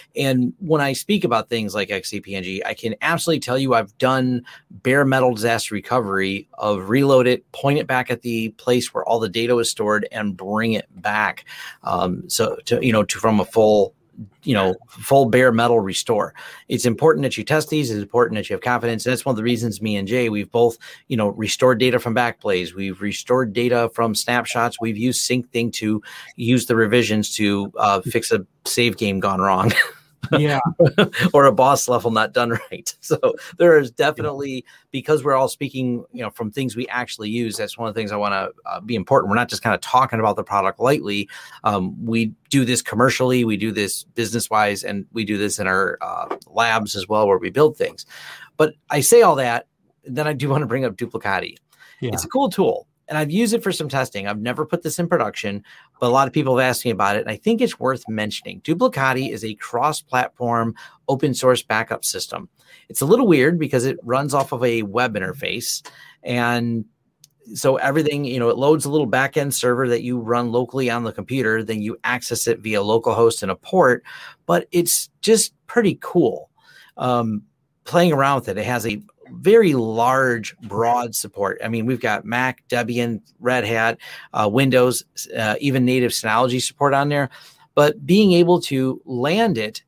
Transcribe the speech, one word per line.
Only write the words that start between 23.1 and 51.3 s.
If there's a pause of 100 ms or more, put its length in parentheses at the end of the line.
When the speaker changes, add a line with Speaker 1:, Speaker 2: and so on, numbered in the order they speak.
Speaker 1:
data
from
snapshots.
We've
used
Syncthing
to (360)
use
the
revisions
to,
uh,
fix
a (180)
save
game
gone
wrong.
<laughs> (500)
Speaker 2:
Yeah. (380)
Speaker 1:
<laughs>
Or
a
boss
level
not
done
<laughs>
right.
So (400)
there
is
definitely,
Speaker 2:
Yeah. (280)
Speaker 1:
because
we're
all
speaking, (120)
you
know,
from
things
we
actually
use,
that's
one
of
the
things
I
wanna, (160)
uh,
be
important.
We're
not
just
kinda
talking
about
the
product
lightly. (340)
Um,
we (160)
do
this
commercially,
we
do
this (100)
business-wise,
and
we
do
this
in
our,
uh, (120)
labs
as
well,
where
we
build
things. (500)
But (120)
I
say
all
that, (380)
then
I
do
wanna
bring
up
Duplicati. (420)